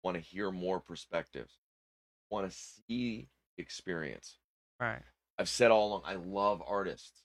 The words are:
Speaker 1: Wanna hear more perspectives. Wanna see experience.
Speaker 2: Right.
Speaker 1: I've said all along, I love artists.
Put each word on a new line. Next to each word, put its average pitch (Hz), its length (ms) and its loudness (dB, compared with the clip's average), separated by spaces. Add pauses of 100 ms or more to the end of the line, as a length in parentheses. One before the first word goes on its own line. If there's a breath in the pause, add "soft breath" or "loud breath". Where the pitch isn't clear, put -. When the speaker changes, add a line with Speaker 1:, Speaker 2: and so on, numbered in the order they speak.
Speaker 1:
Wanna 90 180 -2
hear 95 300 -4
more 92 300 -2
perspectives. - 760 -6 (720)
Wanna 98 200 -4
see 120 760 -8 (300)
experience. 78 800 -8 (400)
Speaker 2:
Right. 113 240 -4 (360)
Speaker 1:
I've 101 100 -2
said 120 220 8
all 107 180 8
along, 98 160 -2
I 95 100 -4
love 98 520 0
artists. 98 580 -4